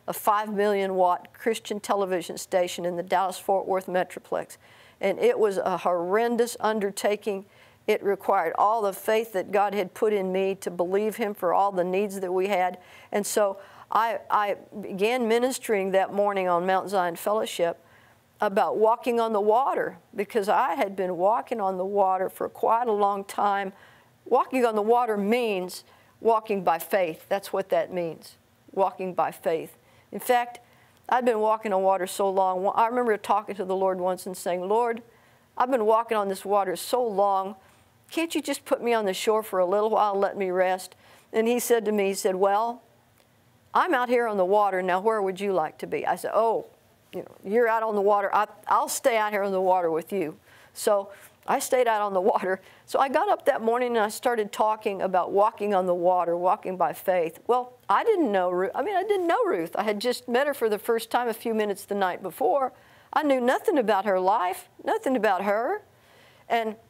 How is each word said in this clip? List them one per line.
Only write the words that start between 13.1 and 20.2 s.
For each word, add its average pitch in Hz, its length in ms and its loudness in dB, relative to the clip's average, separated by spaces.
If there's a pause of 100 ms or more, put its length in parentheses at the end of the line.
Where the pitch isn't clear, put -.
And 208 140 -2
so 202 320 0 (340)
I, 226 280 0 (120)
I 202 240 0 (260)
began 220 460 -2
ministering 226 640 0
that 185 220 2
morning 202 340 0
on 175 180 2
Mount 190 240 0
Zion 180 260 0
Fellowship, 208 680 -2 (580)
about 196 360 0
walking 233 420 2
on 226 140 0
the 202 80 2
water, 220 560 0 (180)
because 202 320 -4